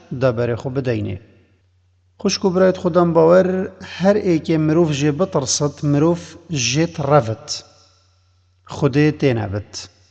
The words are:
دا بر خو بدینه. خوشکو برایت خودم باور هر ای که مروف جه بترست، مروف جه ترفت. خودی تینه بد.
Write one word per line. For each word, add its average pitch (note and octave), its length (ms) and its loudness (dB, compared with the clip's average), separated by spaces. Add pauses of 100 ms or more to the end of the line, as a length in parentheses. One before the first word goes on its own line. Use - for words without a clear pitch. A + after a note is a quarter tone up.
(220)
دا C3 100 2
بر A#2 240 -2
خو C3 140 -8
بدینه. A2+ 500 -4 (960)
خوشکو G3 320 -2
برایت F#3 280 2
خودم F3 360 0
باور F3+ 560 4 (120)
هر G3 340 0
ای F#3 240 0
که D#3+ 180 -2
مروف D#3 340 2
جه D3 200 0
بترست، D3 760 -4
مروف D#3+ 500 0 (140)
جه C#3 360 -2
ترفت. C#3 800 -2 (1000)
خودی D3 460 0
تینه B2+ 360 -2
بد. G2+ 300 -8 (340)